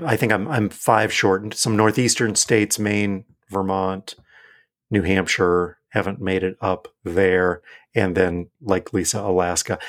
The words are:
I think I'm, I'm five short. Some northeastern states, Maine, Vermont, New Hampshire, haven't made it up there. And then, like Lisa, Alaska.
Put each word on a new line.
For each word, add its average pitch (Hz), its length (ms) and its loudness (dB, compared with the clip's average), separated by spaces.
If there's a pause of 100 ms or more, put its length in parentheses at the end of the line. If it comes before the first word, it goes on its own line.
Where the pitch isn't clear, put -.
(120)
I 110 40 0
think 113 160 2
I'm, 98 160 -2
I'm 113 220 0
five 110 420 2
short. 101 420 0
Some 110 220 0
northeastern 110 580 2
states, 104 440 0
Maine, 104 480 -2 (240)
Vermont, 95 640 -2 (760)
New 101 120 2
Hampshire, 87 720 2 (140)
haven't 98 320 -2
made 95 200 0
it 92 200 -2
up 92 260 -4 (160)
there. 92 560 2 (340)
And 95 220 2
then, 87 320 0 (140)
like 98 320 -2
Lisa, 95 260 -2
Alaska. 90 580 -2 (100)